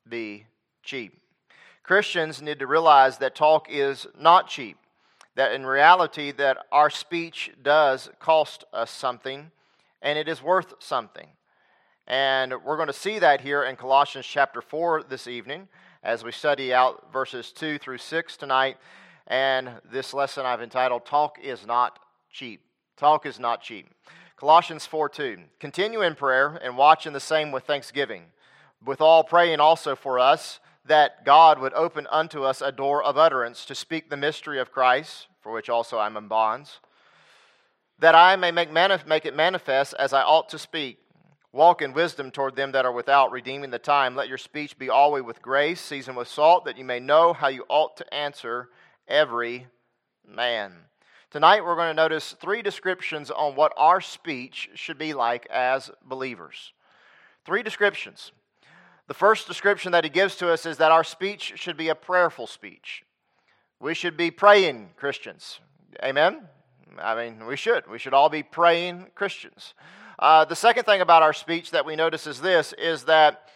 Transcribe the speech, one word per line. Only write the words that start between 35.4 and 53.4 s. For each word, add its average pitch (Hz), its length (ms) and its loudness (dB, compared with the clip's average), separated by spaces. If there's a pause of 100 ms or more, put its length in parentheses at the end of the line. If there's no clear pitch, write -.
for 107 100 -16
which 113 180 -10
also 117 280 -4
I'm 107 200 -4
in 107 100 -14
bonds, 110 520 -4 (1160)
that 160 160 6
I 180 220 8
may 180 160 -2
make 170 180 -2
manif-, 165 380 0
make 156 180 -2
it 135 80 -8
manifest 147 640 -2
as 139 180 -2
I 135 80 2
ought 160 280 2
to 156 100 -14
speak. 139 420 -12 (500)
Walk 165 300 4
in 135 120 -6
wisdom 147 360 -4
toward 135 260 -6
them 135 180 -6
that 131 120 0
are 127 60 -2
without, 127 400 2
redeeming 131 400 -12
the 120 80 -8
time. 139 360 -2
Let 127 120 -6
your 131 100 -10
speech - 400 -14
be 131 120 -10
always 139 340 2
with 117 180 -16
grace, 143 400 -2
seasoned 131 360 -14
with 120 100 -8
salt, 160 380 2
that - 120 -10
you 131 60 -16
may 127 160 -8
know 151 320 4
how 147 160 -2
you 131 220 -6
ought 151 280 0
to - 160 -16
answer 127 560 -8 (380)
every 123 600 -2 (580)
man." 104 640 -8 (400)
Tonight 170 340 4
we're 170 140 -4
gonna 165 160 -2
notice 156 400 -2
three 208 280 -8
descriptions 180 720 -8
on 143 240 -6